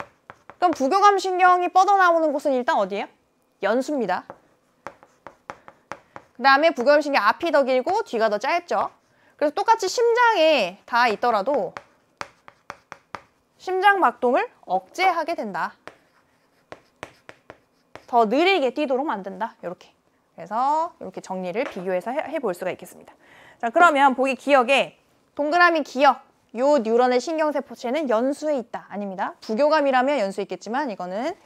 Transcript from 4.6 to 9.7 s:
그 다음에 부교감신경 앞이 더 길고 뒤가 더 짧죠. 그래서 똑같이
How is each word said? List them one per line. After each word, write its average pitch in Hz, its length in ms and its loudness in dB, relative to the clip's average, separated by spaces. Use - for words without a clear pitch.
그 240 60 -6
다음에 277 280 6
부교감신경 285 500 2
앞이 226 300 0
더 285 120 4
길고 262 400 0
뒤가 226 260 -2
더 208 80 -2
짧죠. 269 520 -4
그래서 294 180 -2
똑같이 440 340 0